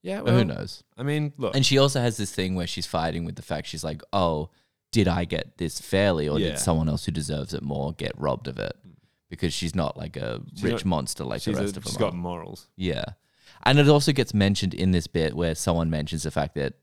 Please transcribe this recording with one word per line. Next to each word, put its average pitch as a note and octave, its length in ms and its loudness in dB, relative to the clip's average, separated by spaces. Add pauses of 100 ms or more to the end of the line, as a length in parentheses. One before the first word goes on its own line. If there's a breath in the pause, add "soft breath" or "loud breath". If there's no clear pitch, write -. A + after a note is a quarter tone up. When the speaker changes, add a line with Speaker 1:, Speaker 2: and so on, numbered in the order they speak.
Speaker 1:
Yeah, F#3+ 160 -6
Speaker 2:
But - 80 -8
Speaker 1:
well, A#2+ 140 4
Speaker 2:
who A2 40 4
knows? A#1 380 -6 (160)
Speaker 1:
I B2 60 -6
mean, D3 340 0
look. A#2 180 -2
Speaker 2:
And C3+ 80 4
she C3+ 140 6
also C3+ 240 4
has A#2+ 160 0
this G#2 140 -4
thing F#2 220 -2
where F2 120 0
she's - 200 -6
fighting E2 380 -2
with - 120 -8
the - 60 -14
fact D2+ 260 -6
she's D#2 160 -8
like, D2+ 180 -8 (100)
"Oh, E2 380 0 (420)
did G2+ 160 6
I F2 160 2
get E2+ 340 -6
this E2+ 220 -4
fairly, F#2 480 2
or D2+ 120 0
Speaker 1:
Yeah. F2+ 100 0
Speaker 2:
did D2 80 -6
someone D#2+ 300 2
else D2 180 -2
who E2 60 -4
deserves D2 420 -4
it - 80 -6
more C#2+ 320 -4
get - 240 -6
robbed C#2 280 -2
of - 120 -8
it?" G1+ 180 -6 (520)
Because F2 260 -2
she's E2 220 -2
not, D#2 200 -2
like, D#2 200 -10
a A#1 260 -6 (120)
Speaker 1:
She's F#3 100 -8
Speaker 2:
rich - 80 0 (120)
Speaker 1:
not, - 20 0
Speaker 2:
monster D2+ 380 -2
like A1+ 180 -4
Speaker 1:
she's - 120 -2
Speaker 2:
the C2 60 -2
Speaker 1:
a, - 40 0
Speaker 2:
rest G2+ 120 -4
of - 80 -12
them - 80 -6
Speaker 1:
she's - 40 -6
got G2 180 0
Speaker 2:
are. - 20 -8
Speaker 1:
morals. F2 580 -8
Speaker 2:
Yeah. E2+ 300 -2 (580 loud breath)
And C#3 160 6
it C#3+ 100 8
also D3 220 6
gets C3+ 240 0
mentioned G2 400 4
in F#2 160 2
this F2 160 4
bit D#2+ 300 0
where E2 180 0
someone E2 340 2
mentions D2+ 360 -2
the D#2 80 -4
fact D2+ 240 -2
that C#2 260 -2